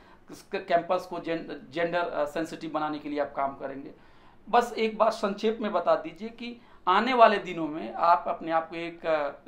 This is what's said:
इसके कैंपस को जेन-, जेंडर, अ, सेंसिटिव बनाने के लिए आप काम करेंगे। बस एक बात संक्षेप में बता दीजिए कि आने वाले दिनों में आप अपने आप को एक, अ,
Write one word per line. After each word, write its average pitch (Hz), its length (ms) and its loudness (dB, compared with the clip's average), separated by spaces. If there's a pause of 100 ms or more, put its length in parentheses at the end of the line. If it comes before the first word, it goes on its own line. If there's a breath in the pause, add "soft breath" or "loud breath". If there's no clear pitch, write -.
(300 loud breath)
इसके 170 280 -10
कैंपस 180 520 0
को 175 80 -8
जेन-, 151 540 -8
जेंडर, 170 260 0
अ, 170 260 -2
सेंसिटिव 160 460 -6
बनाने 151 280 -4
के 147 100 -10
लिए 147 120 -2
आप 139 140 -4
काम 139 220 -4
करेंगे। 139 360 -10 (560 soft breath)
बस 240 240 2
एक 220 260 -2
बात 220 140 4
संक्षेप 220 480 -2
में 208 120 -2
बता 170 240 4
दीजिए 185 320 -8
कि 240 320 -14 (280 loud breath)
आने 220 260 4
वाले 214 240 10
दिनों 165 300 -4
में 170 260 -8
आप 170 320 4
अपने 170 240 -4
आप 165 200 0
को 165 60 -12
एक, 170 300 -10
अ, 151 260 0 (160)